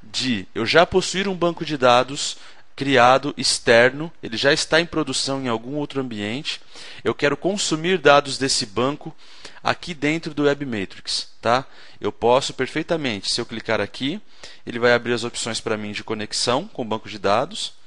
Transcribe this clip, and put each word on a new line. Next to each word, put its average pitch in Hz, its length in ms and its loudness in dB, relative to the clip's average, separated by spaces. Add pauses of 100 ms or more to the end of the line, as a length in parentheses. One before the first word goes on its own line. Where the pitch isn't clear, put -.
de 110 500 -4
eu 110 140 -2
já 160 180 8
possuir 185 440 0
um 190 80 -2
banco 170 280 0
de 151 120 -4
dados 127 600 4 (360)
criado 135 640 4
externo, 131 760 4 (100)
ele 113 140 -6
já 135 160 4
está 156 280 2
em 175 60 0
produção 135 560 -2
em 131 60 -2
algum 117 260 -4
outro 143 260 -4
ambiente, 117 600 -6 (420)
eu 113 100 2
quero 143 240 2
consumir 180 640 0
dados 143 400 6
desse 131 260 0
banco 127 480 -4 (520)
aqui 120 280 -2
dentro 156 400 -2
do 147 120 -2
Web 143 200 2
Matrix, - 640 -6 (140)
tá? 123 240 2 (340)
Eu 101 120 -4
posso 123 420 2
perfeitamente, 131 800 -2
se - 60 -4
eu 120 40 -2
clicar 110 360 -2
aqui, 123 400 -4 (440)
ele 117 140 -6
vai 120 140 6
abrir 117 200 2
as 113 120 -2
opções 117 360 -6
para 113 160 -2
mim 104 140 -6
de 104 140 -8
conexão 110 640 -2
com - 140 -8
o - 20 -2
banco 110 240 -4
de 104 100 -12
dados, 110 560 0 (120)